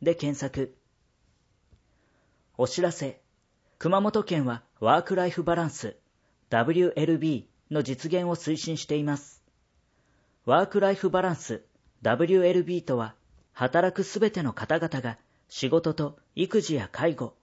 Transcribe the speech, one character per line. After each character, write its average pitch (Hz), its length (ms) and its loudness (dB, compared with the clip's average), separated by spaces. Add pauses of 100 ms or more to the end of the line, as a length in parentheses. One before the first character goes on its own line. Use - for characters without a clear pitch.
で 165 140 2
検 147 240 -4
索。 135 380 -6 (1800)
お 131 120 2
知 - 140 -4
ら 180 100 2
せ。 - 280 -8 (580)
熊 185 220 2
本 208 240 2
県 156 220 0
は 120 160 -4 (160)
ワ 120 200 6
ー 175 40 0
ク 190 120 -6
ラ 180 120 2
イ 175 40 -2
フ 175 120 -4
バ 170 140 0
ラ 170 80 2
ン 151 60 -2
ス、 - 260 -10 (540)
ダ 117 140 4
ブ 151 80 2
リ 175 100 4
ュ 175 120 2
ー 143 60 -2
エ 151 60 0
ル 160 120 2
ビ 147 300 -2 (220)
ー 151 40 -4
の 151 80 0
実 135 300 -6
現 175 120 0
を 175 120 -2
推 156 200 -4
進 160 200 -6
し - 100 -10
て 147 100 -2
い 147 80 -2
ま 147 120 0
す。 - 260 -14 (1000)
ワ 139 180 4
ー 196 40 0
ク 202 140 -2
ラ 196 120 4
イ - 20 -4
フ 196 140 -2
バ 185 140 0
ラ 185 100 0
ン 147 40 -4
ス、 - 260 -8 (400)
ダ 113 140 2
ブ 170 100 2
リ 180 80 4
ュ 185 80 6
ー - 20 6
エ 180 80 6
ル 180 100 4
ビ 175 160 -4
ー - 40 -6
と 127 160 -2
は、 110 160 -6 (380)
働 170 420 2
く 196 80 0
す - 180 -8
べ 208 100 4
て 190 120 -4
の 127 100 -2
方 151 260 -2
々 156 220 -4
が 117 180 -6 (300)
仕 - 200 -4
事 156 260 2
と 147 240 -6 (160)
育 190 260 0
児 165 140 -2
や 104 180 -4
介 160 220 0
護、 120 280 -8